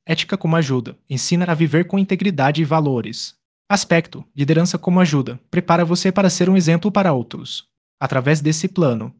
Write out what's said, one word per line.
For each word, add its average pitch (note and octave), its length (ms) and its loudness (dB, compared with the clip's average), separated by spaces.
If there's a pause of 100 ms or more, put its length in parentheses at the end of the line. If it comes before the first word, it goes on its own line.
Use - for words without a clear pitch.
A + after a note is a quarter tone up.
ética E3 320 -4
como E3 200 -2
ajuda. B2+ 400 -2 (120)
Ensina E3+ 360 -2
a F3 100 0
viver D#3+ 320 2
com G3 120 -2
integridade E3 640 0
e - 20 0
valores. C3+ 680 -2 (340)
Aspecto: - 560 -2 (100)
liderança D#3+ 440 2
como F3+ 200 0
ajuda. C#3 400 2 (100)
Prepara E3+ 360 0
você F3 260 0
para F#3+ 180 2
ser F3+ 220 2
um F#3+ 60 4
exemplo E3+ 340 2
para F#3+ 220 2
outros. - 540 -6 (340)
Através C3+ 400 0
desse D#3 260 0
plano, C3 540 -2